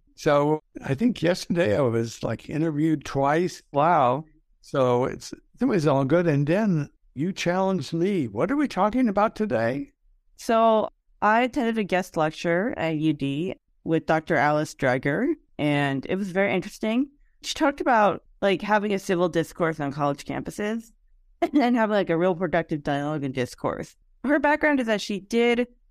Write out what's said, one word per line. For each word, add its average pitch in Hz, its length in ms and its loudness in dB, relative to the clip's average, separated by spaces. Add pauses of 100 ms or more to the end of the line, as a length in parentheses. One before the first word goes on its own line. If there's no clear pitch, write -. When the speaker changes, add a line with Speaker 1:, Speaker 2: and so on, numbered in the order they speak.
(140)
Speaker 1:
so 151 460 2 (260)
I 135 80 -2
think 226 300 0
yesterday 185 520 0
I 156 60 2
was, 117 400 -2
like, - 260 -6
interviewed 151 580 -2
twice. 151 580 -2 (100)
Speaker 2:
Wow. 147 520 2 (360)
Speaker 1:
So 127 440 2
it's, - 280 -10 (260)
it 240 60 0
was 180 220 2
all 139 180 2
good. 170 220 2
And 143 180 2
then 170 460 0 (240)
you 165 180 -4
challenged 185 580 0
me. 165 360 -2
What 135 240 -2
are 285 60 0
we 294 100 0
talking 214 400 0
about 208 280 0
today? 127 580 -2 (440)
Speaker 2:
So 226 520 2 (340)
I 220 180 4
attended 233 360 -2
a 220 60 -2
guest 185 340 -2
lecture 170 600 -2
at 160 200 -2
U 156 160 0
D 147 420 -6 (280)
with 160 240 -2
Doctor 160 280 0
Alice 151 380 0
Dreger, 143 600 0 (260)
and 143 500 0
it 185 60 -2
was 190 160 -6
very 196 200 0
interesting. 220 580 -2 (340)
She - 100 -8
talked 285 260 0
about, 214 440 4 (180)
like, 196 220 2
having 208 280 0
a 196 60 0
civil 180 320 0
discourse 160 500 -2
on 143 120 -4
college 143 340 -2
campuses 208 640 -8 (280)
<laughs> - 220 -14
and 269 340 2
having, 220 180 2
like, 185 160 2
a 165 80 2
real 185 160 2
productive 165 480 -2
dialogue 143 420 -2
and 131 120 -6
discourse. - 600 -4 (280)
Her 294 160 2
background 294 400 2
is 240 80 -2
that 214 140 0
she 202 180 -6
did, 233 480 0 (240)